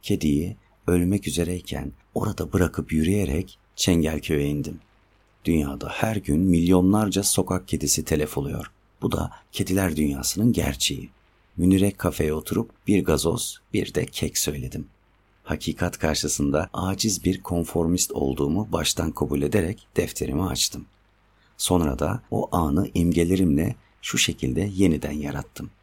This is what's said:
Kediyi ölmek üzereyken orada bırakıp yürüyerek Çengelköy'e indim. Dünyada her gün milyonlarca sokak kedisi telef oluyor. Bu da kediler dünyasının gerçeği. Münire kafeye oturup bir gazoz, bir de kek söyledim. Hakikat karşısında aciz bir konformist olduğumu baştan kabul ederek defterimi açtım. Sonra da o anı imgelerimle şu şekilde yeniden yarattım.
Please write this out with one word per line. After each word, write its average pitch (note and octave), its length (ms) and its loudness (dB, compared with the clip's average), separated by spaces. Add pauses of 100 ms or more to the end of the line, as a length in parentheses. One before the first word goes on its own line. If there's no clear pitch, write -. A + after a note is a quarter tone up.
Kediyi D#2+ 540 0 (300)
ölmek F2+ 420 6
üzereyken F2 640 -4 (220)
orada F#2 380 -2
bırakıp - 400 2
yürüyerek E2 640 0 (180)
Çengelköy'e D#2 680 2
indim. D2 320 -4 (680)
Dünyada C#2+ 440 0
her A2 280 -2
gün D2 240 0
milyonlarca F#2 840 4
sokak - 460 0
kedisi D2+ 360 -2
telef D2+ 340 -2
oluyor. - 320 -6 (320)
Bu A2 100 0
da - 180 -2 (220)
kediler F#2 440 0
dünyasının D2+ 560 0
gerçeği. C#2+ 580 -2 (460)
Münire F#2+ 340 4
kafeye D#2+ 440 -2
oturup - 360 -4 (160)
bir G2+ 180 4
gazoz, - 560 0 (120)
bir - 220 -4
de F2 120 0
kek - 320 -6
söyledim. C2+ 480 -6 (580)
Hakikat - 540 -4
karşısında D2 760 -2
aciz F#2+ 520 -2
bir F#2 180 0
konformist E2+ 680 -2
olduğumu C#2+ 600 -2
baştan E2 400 -2
kabul C#2+ 300 -2
ederek E2+ 440 -2 (100)
defterimi - 460 -2
açtım. - 440 -4 (680)
Sonra E2+ 420 0
da D#2+ 320 -2
o - 260 -2
anı D#2 380 2
imgelerimle E2+ 840 2 (260)
şu - 160 -6
şekilde D#2+ 560 -2
yeniden D#2+ 380 2
yarattım. C#2+ 580 -8 (120)